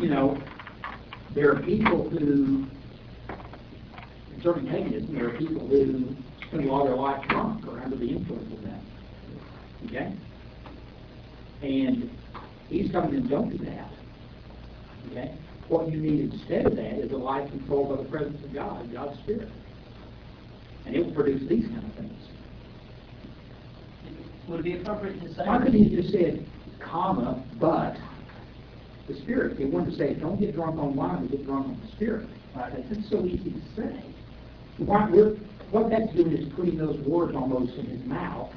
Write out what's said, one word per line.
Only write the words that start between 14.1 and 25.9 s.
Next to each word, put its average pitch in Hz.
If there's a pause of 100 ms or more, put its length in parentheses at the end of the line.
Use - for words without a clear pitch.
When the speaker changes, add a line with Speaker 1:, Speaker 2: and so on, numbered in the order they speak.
Speaker 1:
Okay? 139 (340)
What 160
you 156
need 156
instead -
of -
that 214
is 120
a 135
life 139
controlled 139
by 131
the 120
presence 151
of -
God, 139
God's 135
Spirit. 220 (1400)
And 233
it 175
will -
produce 139
these -
kind -
of -
things. - (2250)
Speaker 2:
Would 165
it -
be 175
appropriate 202
to -
say -
Speaker 1:
Why 247
couldn't 220
he -